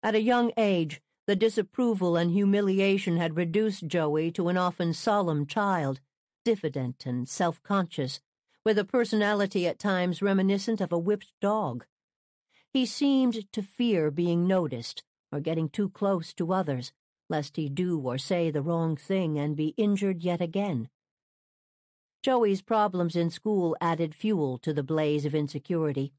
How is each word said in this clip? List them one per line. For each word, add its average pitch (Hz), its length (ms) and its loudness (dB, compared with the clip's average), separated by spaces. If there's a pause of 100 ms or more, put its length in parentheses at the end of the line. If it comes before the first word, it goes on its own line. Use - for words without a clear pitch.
At 214 140 0
a 220 60 4
young 233 360 4
age, 180 440 2 (260)
the 202 80 2
disapproval 208 800 2
and 170 160 2
humiliation 196 840 2
had 165 200 -2
reduced 196 480 0
Joey 156 460 0
to 170 160 -2
an 180 100 2
often 180 360 0
solemn 170 520 0
child, 170 540 0 (440)
diffident 147 640 -2
and 123 240 -4
self-conscious, 170 920 -2 (440)
with 214 140 2
a 196 60 0
personality 208 840 0
at 160 100 -2
times 180 460 0
reminiscent 196 580 2
of 175 100 -2
a 170 60 0
whipped 202 420 -2
dog. 196 460 -2 (880)
He 262 120 2
seemed 254 680 2
to 220 100 -4
fear 196 480 2
being 170 380 2
noticed 156 560 -2 (280)
or 147 100 -4
getting 160 260 -2
too 196 220 -2
close 196 460 -2
to 175 180 -2
others, 147 400 -2 (360)
lest 151 280 -4
he 151 120 -4
do 175 300 -2
or 127 180 -4
say 170 320 0
the 147 120 -2
wrong 165 340 0
thing 170 420 -2
and 147 200 -2
be 156 200 -2
injured 196 460 0
yet 175 180 0
again. 165 480 -4 (1300)
Joey's 226 380 2
problems 185 540 0
in 170 140 2
school 180 520 0
added 165 340 -2
fuel 151 440 -2
to 160 140 -4
the 143 100 -2
blaze 151 420 0
of 147 100 -2
insecurity. 147 840 -2